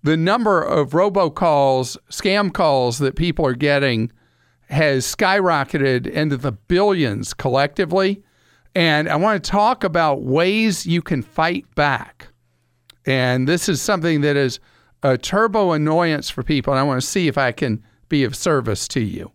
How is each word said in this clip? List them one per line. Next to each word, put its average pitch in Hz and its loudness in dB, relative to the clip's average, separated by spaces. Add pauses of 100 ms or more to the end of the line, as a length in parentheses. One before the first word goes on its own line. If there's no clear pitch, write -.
the 151 2
number 196 2
of 147 0
robocalls, 151 0 (140)
scam 196 0
calls 131 0
that 135 -2
people 165 -2
are 127 0
getting 135 0 (600)
has 139 0
skyrocketed 151 0
into 151 -2
the 131 -4
billions 156 0
collectively. 170 0 (500)
And 156 2
I - 0
wanna 196 0
talk 208 0
about 156 0
ways 185 0
you 170 0
can 139 -2
fight - -4
back. 143 -2 (800)
And 127 0
this 165 0
is 156 0
something 165 0
that 147 2
is 135 0 (460)
a 131 4
turbo 202 0
annoyance 156 0
for - -8
people, 143 0
and 131 2
I - 2
wanna 135 0
see 175 0
if 139 -2
I 127 0
can 110 -4 (240)
be 143 2
of 120 -2
service 120 -2
to 135 -2
you. 98 -6